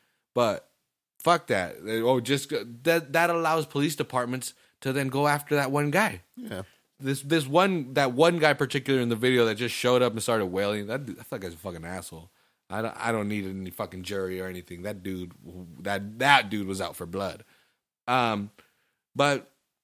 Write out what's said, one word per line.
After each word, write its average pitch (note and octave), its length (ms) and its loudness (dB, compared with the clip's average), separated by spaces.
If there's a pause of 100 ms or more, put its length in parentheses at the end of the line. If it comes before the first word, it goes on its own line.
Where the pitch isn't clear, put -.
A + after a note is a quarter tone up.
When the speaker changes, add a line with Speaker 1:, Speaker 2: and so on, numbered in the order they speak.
(340)
Speaker 1:
but A2+ 340 2 (540)
fuck E3+ 240 4
that. F2+ 380 -2
They, A2 180 -2
oh, B2+ 180 4
just, C3+ 320 -2 (300)
that, D#3+ 300 2
that E3 180 4
allows E3 340 0
police D3 320 -2
departments B2+ 560 -4 (300)
to C3+ 100 -2
then C3+ 160 -2
go C#3 200 2
after D3 260 0
that C#3 160 2
one D3 200 2
guy. D3 300 2 (160)
Speaker 2:
Yeah. G#3+ 260 -10 (380)
Speaker 1:
This, C#3 220 -2
this C#3+ 240 2
one, D#3+ 480 2
that C3+ 180 4
one E3 260 6
guy D#3 140 6
particular C#3 480 0
in A#2+ 80 0
the A#2 80 0
video B2 300 4
that A2 100 2
just A#2 180 -4
showed B2 280 4
up A#2+ 100 2
and A2 100 -6
started A2 240 2
wailing, G2+ 420 -2
that, C3+ 180 -6 (240)
that B2 100 -8
guy's F2 140 -10
a D#2+ 40 -18
fucking F2 260 -10
asshole. F2 460 -12 (400)
I G2 120 -6
don't, A2+ 160 -6
I A#2 140 -2
don't G#2+ 160 -2
need G#2 180 -4
any F#2+ 240 -8
fucking F#2 340 -8
jury F#2 360 -4
or F#2 60 -6
anything. F2+ 360 -12
That G2+ 200 -10
dude, F2+ 300 -8 (480)
that, G2+ 400 -6
that C3 300 6
dude G2+ 160 -4
was F#2+ 140 -4
out E2+ 160 -6
for F2+ 80 -10
blood. F2 400 -6 (640)
Um, A2+ 420 0 (640)
but, C#3 360 2 (340)